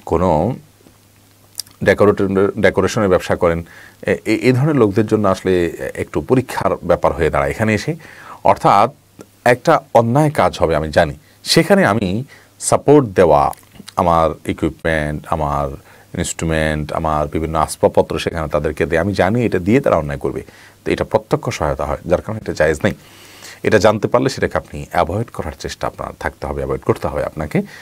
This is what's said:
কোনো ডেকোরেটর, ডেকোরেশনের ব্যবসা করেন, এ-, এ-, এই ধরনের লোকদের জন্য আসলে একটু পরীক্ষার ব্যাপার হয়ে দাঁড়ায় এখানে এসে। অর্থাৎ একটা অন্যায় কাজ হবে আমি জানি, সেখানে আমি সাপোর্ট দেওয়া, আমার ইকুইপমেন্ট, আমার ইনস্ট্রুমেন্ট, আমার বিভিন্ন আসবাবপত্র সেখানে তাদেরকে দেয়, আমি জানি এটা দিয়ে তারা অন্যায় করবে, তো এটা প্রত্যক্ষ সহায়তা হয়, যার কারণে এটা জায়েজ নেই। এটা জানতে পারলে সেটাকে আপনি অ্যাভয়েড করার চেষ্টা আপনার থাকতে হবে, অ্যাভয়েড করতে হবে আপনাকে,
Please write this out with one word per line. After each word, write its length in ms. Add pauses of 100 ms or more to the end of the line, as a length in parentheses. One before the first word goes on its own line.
কোনো 480 (1300)
ডেকোরেটর, 720
ডেকোরেশনের 500
ব্যবসা 280
করেন, 280 (420)
এ-, 180
এ-, 180
এই 100
ধরনের 240
লোকদের 300
জন্য 220
আসলে 440 (220)
একটু 260
পরীক্ষার 600
ব্যাপার 300
হয়ে 180
দাঁড়ায় 200
এখানে 240
এসে। 200 (500)
অর্থাৎ 460 (540)
একটা 360 (140)
অন্যায় 360
কাজ 280
হবে 180
আমি 140
জানি, 240 (300)
সেখানে 420
আমি 380 (360)
সাপোর্ট 480
দেওয়া, 440 (440)
আমার 340 (200)
ইকুইপমেন্ট, 760
আমার 440 (480)
ইনস্ট্রুমেন্ট, 720
আমার 360
বিভিন্ন 300
আসবাবপত্র 600
সেখানে 300
তাদেরকে 380
দেয়, 140
আমি 140
জানি 300
এটা 140
দিয়ে 220
তারা 160
অন্যায় 220
করবে, 240 (420)
তো 60
এটা 140
প্রত্যক্ষ 460
সহায়তা 340
হয়, 220
যার 160
কারণে 200
এটা 100
জায়েজ 320
নেই। 80 (720)
এটা 160
জানতে 300
পারলে 200
সেটাকে 300
আপনি 320
অ্যাভয়েড 380
করার 300
চেষ্টা 280
আপনার 340
থাকতে 260
হবে, 100
অ্যাভয়েড 240
করতে 280
হবে 160
আপনাকে, 380 (200)